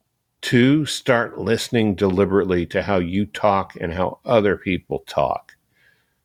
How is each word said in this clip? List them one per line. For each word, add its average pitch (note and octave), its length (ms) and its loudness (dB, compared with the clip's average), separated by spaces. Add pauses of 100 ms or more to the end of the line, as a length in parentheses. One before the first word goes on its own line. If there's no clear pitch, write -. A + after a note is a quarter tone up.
(420)
Two, C3+ 460 2
start A#2 500 -2
listening A2 560 0
deliberately F#2 720 2
to F#2 160 -2
how G2+ 160 0
you F#2 300 -2
talk G2 520 -2
and E2+ 140 -6
how F2+ 320 -4
other G#2 320 2
people E2+ 480 -6
talk. - 500 -4 (680)